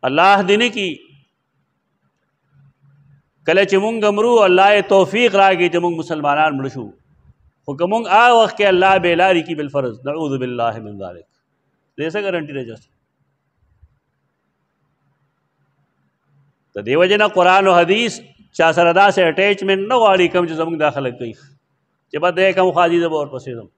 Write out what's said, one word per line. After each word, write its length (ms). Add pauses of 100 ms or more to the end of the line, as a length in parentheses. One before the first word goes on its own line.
الله 340 (120)
دې 160
نه 120
کي، 140 (2500)
کله 240
چې 140
مونږ 140 (200)
مرو، 160 (140)
الله 260
یې 80 (100)
توفیق 380 (120)
راکړي 300
چې 120
مونږ 180
مسلمانان 560
مړه 180
شو. 100 (800)
خو 160
که 120
مونږ 120 (100)
هغه 240
وخت 180
کې 160
الله 200 (120)
بې 160
لارې 260
کي 140
بالفرض، 340 (140)
نعوذ 320
بالله 340 (120)
من 80 (100)
ذلک. 220 (720)
دې 140
څه 120
ګارنټي 320
ده 120
چې 200 (3750)
د 120
دې 140
وجې 220
نه 60 (100)
قرآن 320
او 100
حدیث 320 (460)
چا 180
سره 160
داسې 280 (100)
اټیچمنټ 600
نه 120
غواړي 300
کوم 140
چې 140
زموږ 240
دا 120
خلک 220
کوي، 160
چې 880
بس 140
دی 200
کوم 220
قاضي 240
زه 100
به 80
ورپسې 380
ځم. 200